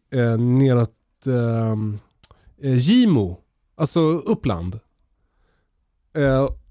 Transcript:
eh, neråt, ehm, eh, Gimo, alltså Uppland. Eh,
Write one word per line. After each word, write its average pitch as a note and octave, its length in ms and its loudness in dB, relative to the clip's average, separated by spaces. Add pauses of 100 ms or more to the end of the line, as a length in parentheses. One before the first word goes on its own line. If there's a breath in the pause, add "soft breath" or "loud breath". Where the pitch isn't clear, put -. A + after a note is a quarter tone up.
(140)
eh, A#2 240 0
neråt, B2 520 2 (360)
ehm, A2+ 720 -2 (640 soft breath)
eh, C3+ 140 0
Gimo, C3+ 600 2 (400)
alltså D#3+ 240 -2
Uppland. C3+ 800 -2 (1400)
Eh, D3 80 0 (460)